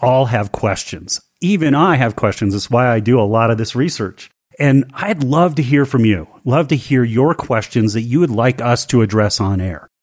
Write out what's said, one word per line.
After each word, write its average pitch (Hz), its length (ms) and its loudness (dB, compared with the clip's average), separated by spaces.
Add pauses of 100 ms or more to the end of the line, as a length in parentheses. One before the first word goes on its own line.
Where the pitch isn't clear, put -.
all 127 240 2
have 107 240 -2
questions. - 680 -6 (200)
Even 165 360 0
I 165 180 2
have 120 220 0
questions. 101 360 -2
That's 101 160 -6
why 123 220 2
I 113 80 2
do 117 220 2
a - 20 2
lot 113 300 2
of 110 40 0
this 110 200 -6
research. 120 540 -4 (280)
And 139 340 2
I'd 196 300 -4
love 151 320 0
to 156 80 0
hear 139 240 2
from 127 180 0
you. 95 220 0 (180)
Love 139 240 0
to 156 80 0
hear 127 280 0
your 123 320 2
questions 110 560 -2
that 113 100 -4
you 120 160 -2
would 170 120 2
like 123 300 0
us 120 260 0
to 117 160 2
address 104 380 0
on 98 200 -2
air. 90 280 -8 (140)